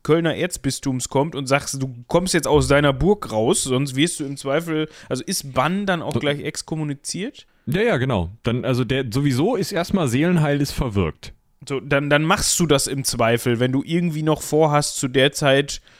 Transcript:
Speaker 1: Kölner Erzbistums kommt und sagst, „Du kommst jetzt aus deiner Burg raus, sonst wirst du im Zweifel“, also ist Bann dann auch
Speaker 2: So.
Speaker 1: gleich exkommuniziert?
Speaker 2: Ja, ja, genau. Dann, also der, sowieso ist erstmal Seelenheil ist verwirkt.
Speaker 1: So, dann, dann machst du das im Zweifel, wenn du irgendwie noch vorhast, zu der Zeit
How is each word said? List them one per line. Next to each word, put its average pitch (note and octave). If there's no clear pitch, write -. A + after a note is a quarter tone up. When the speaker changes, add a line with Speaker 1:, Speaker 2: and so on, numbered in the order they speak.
Speaker 1:
Kölner D#3+
Erzbistums C3
kommt C#3
und C3+
sagst, C3+
„Du C3
kommst F3+
jetzt D#3+
aus C#3+
deiner C#3+
Burg D3
raus, A2
sonst C3
wirst D3+
du D3+
im C#3
Zweifel“, D#3
also B2+
ist -
Bann E3
dann F3+
auch A2+
Speaker 2:
So. -
Speaker 1:
gleich D3
exkommuniziert? D#3
Speaker 2:
Ja, E3+
ja, A3
genau. A2+
Dann, A#2+
also B2+
der, C3
sowieso C#3
ist F#3
erstmal F3
Seelenheil D3
ist C#3+
verwirkt. G2+
Speaker 1:
So, C3+
dann, C#3+
dann D3
machst F3+
du F3
das C#3+
im C#3
Zweifel, A#2
wenn B2
du C3+
irgendwie E3
noch D#3
vorhast, D3
zu C3+
der C3
Zeit C#3